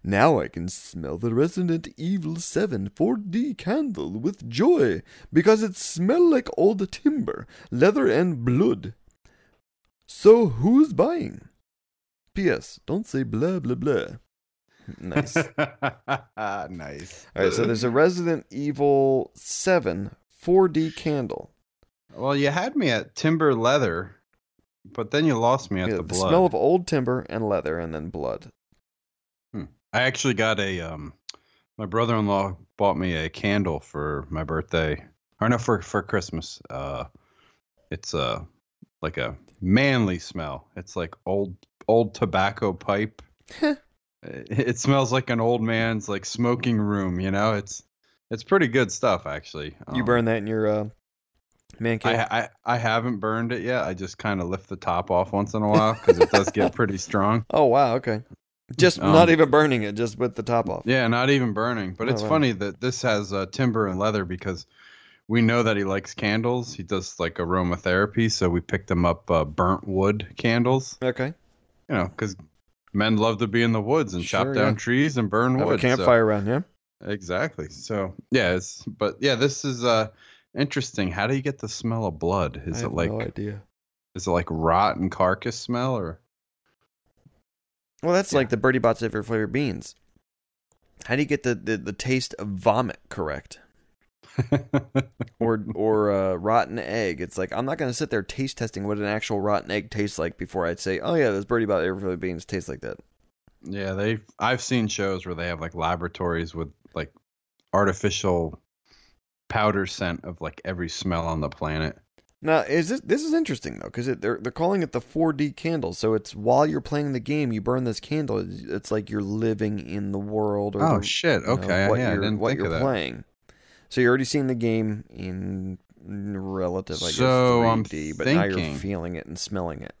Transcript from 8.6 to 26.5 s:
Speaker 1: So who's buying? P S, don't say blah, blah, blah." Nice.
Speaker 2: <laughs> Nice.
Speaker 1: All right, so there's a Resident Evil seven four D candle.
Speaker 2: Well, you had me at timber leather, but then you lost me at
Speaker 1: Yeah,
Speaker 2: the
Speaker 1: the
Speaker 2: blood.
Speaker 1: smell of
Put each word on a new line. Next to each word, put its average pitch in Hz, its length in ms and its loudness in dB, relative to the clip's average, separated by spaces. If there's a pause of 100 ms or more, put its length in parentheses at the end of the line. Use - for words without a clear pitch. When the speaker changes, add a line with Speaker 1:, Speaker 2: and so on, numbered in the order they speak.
Speaker 1:
So 226 360 8
who's 202 480 4
buying? 302 540 0 (840)
P 190 140 2
S, - 380 -2
don't 196 200 -2
say 135 180 -2
blah, 135 340 0
blah, 127 160 -2
blah." 117 320 0 (920)
Nice. - 380 -2
Speaker 2:
<laughs> - 200 -2 (1120)
Nice. 73 560 -14 (100)
Speaker 1:
All 92 80 0
right, 92 80 4
so - 140 0
there's 117 180 0
a 120 60 2
Resident 170 600 2
Evil 139 840 2
seven 101 840 -2 (140)
four 185 380 4
D 156 220 0
candle. 147 600 -4 (640)
Speaker 2:
Well, 135 200 -2
you 139 140 2
had 185 260 -2
me 214 140 2
at 113 280 0
timber 156 380 4
leather, 113 640 2 (680)
but 113 260 -8
then 151 160 2
you 135 120 4
lost 123 320 2
me 92 120 -2
at 92 60 0
Speaker 1:
Yeah, 101 80 0
Speaker 2:
the 87 60 -2
Speaker 1:
the 80 120 -6
Speaker 2:
blood. 95 160 0
Speaker 1:
smell 180 160 6
of - 80 0